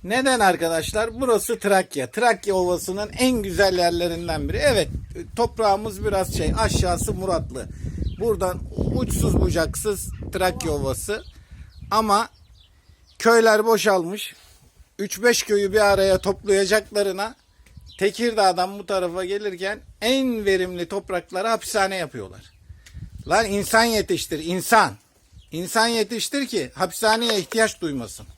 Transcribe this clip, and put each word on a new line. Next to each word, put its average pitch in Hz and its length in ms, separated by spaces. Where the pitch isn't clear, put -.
Neden 254 360
arkadaşlar? 185 800
Burası 233 380
Trakya. 190 520
Trakya 214 440
Ovası'nın 185 640
en 247 240
güzel 190 360
yerlerinden 170 720
biri. 190 80
Evet, 240 320
toprağımız 214 680
biraz 196 320
şey, 160 220
aşağısı 202 560
Muratlı. 160 520
Buradan 196 400
uçsuz - 460
bucaksız - 680
Trakya 180 400
Ovası. 143 520
Ama 214 380
köyler 226 480
boşalmış. 196 680
Üç 196 240
beş 240 200
köyü 202 300
bir 214 80
araya 190 260
toplayacaklarına 202 1160
Tekirdağ'dan 196 800
bu 190 80
tarafa 185 380
gelirken 196 540
en 240 440
verimli 185 440
toprakları 185 600
hapishane 202 480
yapıyorlar. 113 440
Lan 208 180
insan 202 380
yetiştir, 180 600
insan. 180 480
İnsan 190 340
yetiştir 233 600
ki 147 280
hapishaneye 220 640
ihtiyaç 220 420
duymasın. 123 460